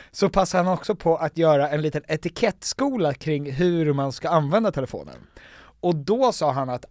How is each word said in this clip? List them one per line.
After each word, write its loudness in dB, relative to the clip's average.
så 0
passade 2
han 0
också -4
på 0
att -4
göra 4
en -2
liten -2
etikettskola -2
kring -4
hur 2
man -2
ska -6
använda 2
telefonen. -6
Och 2
då 2
sa 0
han -2
att -6